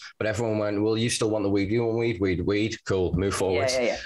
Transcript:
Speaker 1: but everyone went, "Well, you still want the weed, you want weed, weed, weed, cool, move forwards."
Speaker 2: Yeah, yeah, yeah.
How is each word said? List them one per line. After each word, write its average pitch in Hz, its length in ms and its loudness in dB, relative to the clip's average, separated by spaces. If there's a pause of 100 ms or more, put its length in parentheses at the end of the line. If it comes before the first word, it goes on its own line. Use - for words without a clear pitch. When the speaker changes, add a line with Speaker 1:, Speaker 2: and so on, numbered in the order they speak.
(180)
Speaker 1:
but 101 80 -4
everyone 110 320 0
went, 104 240 0
"Well, 110 160 2
you 117 120 0
still 117 200 0
want 107 140 0
the 98 80 2
weed, 98 180 2
you 117 160 0
want 113 140 0
weed, 117 200 0
weed, 92 220 2
weed, 104 440 0
cool, 92 280 0
move 95 220 0
forwards." 95 400 0
Speaker 2:
Yeah, 127 60 0
yeah, 123 80 0
yeah. - 160 -2